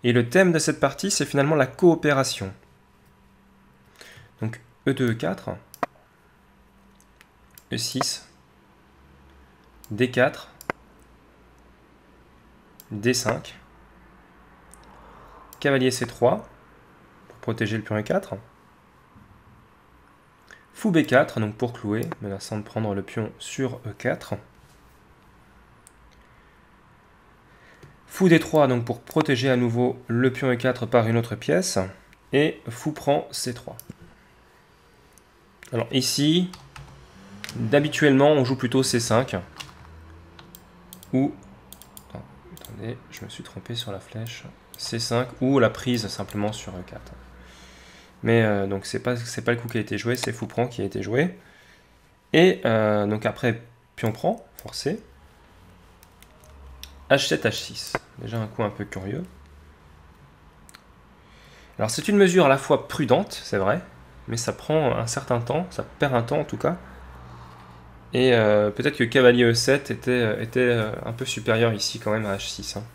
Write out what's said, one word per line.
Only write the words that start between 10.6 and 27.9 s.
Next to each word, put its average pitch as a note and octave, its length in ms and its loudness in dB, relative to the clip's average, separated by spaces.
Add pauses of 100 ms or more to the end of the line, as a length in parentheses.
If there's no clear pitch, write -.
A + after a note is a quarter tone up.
D A2+ 240 0
cinq, - 400 -4 (2000)
cavalier C3 320 2
C B2 120 -4
trois B2 440 0 (800)
pour - 100 -20
protéger A2+ 380 -4
le A2 80 -6
pion G#2+ 120 -4
E G#2+ 60 -2
quatre, F#3 320 -2 (2500)
fou - 160 -2
B D#3+ 160 4
quatre, - 320 2
donc G#2+ 160 -2
pour A#2+ 180 -4
clouer, A2 380 -4 (100)
menaçant G2+ 380 -8
de G#2 60 -8
prendre G#2+ 280 -4
le G2 100 -4
pion G#2+ 360 -6
sur B2 480 -6
E A2 100 -8
quatre, - 380 -4 (3750)